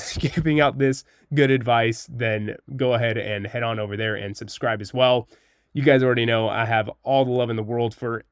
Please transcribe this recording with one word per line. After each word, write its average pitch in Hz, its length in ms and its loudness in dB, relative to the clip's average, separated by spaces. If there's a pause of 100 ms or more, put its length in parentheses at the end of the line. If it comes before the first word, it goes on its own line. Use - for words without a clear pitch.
<laughs> - 120 -8
giving 151 400 0
out 135 180 2
this 135 260 0 (300)
good 139 160 4
advice, 117 600 0
then 110 440 -4 (200)
go 127 180 0
ahead 117 240 0
and 101 300 -6
head 120 160 -8
on 113 160 -4
over 104 180 -6
there 110 180 -2
and 101 220 -8
subscribe 110 440 -6
as 101 120 -12
well. 127 340 2 (460)
You 139 100 -2
guys 135 200 6
already 120 220 2
know 113 220 2
I 107 180 -2
have 110 240 0 (140)
all 135 220 2
the 123 60 -2
love 123 180 0
in 113 60 -4
the 110 80 -2
world 117 320 -2
for 117 360 -8